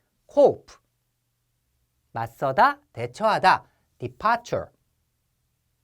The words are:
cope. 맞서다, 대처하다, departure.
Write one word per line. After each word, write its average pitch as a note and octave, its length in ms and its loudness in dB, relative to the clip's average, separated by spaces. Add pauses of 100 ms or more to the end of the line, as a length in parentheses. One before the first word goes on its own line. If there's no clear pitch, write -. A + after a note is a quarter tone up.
(320)
cope. - 440 2 (1400)
맞서다, C#3+ 680 -2 (140)
대처하다, F3+ 720 0 (320)
departure. - 680 -6 (1160)